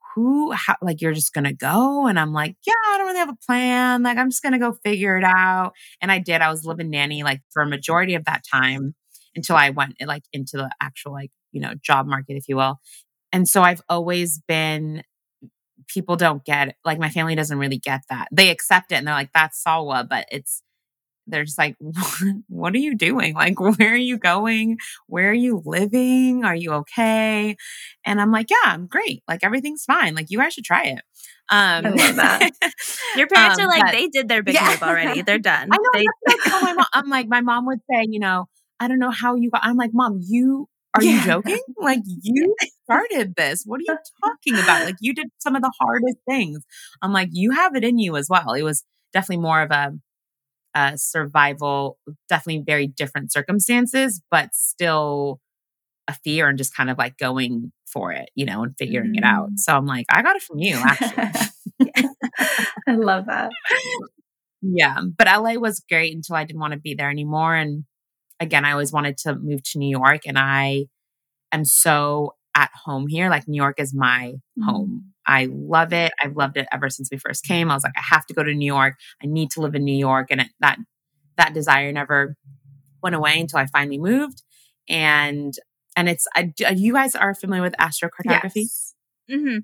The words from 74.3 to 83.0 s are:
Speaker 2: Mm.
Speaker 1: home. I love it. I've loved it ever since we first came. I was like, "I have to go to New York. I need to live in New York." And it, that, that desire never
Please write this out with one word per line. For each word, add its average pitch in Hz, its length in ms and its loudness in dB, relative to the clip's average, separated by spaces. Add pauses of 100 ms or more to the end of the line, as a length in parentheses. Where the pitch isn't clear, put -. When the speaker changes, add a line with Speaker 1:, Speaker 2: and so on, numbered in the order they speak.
Speaker 2:
Mm. 214 60 -4
Speaker 1:
home. - 480 -4 (140)
I 131 240 2
love 160 420 0
it. 165 200 0 (100)
I've 143 140 -6
loved 143 200 -2
it 135 160 -4
ever 139 180 -4
since 135 200 -10
we 135 80 -10
first - 260 -8
came. 170 260 0
I 139 40 2
was 139 80 -4
like, - 140 -4
"I - 60 -6
have 156 240 2
to - 80 -16
go 156 80 0
to 147 100 0
New 147 140 0
York. 139 280 2 (280)
I 147 40 -6
need 156 260 -2
to 165 80 -6
live 147 140 -4
in 143 100 0
New 139 120 0
York." 131 340 0
And 135 100 -2
it, - 80 -4 (120)
that, - 180 2 (580)
that 156 180 4
desire 143 380 2
never 143 420 0 (680)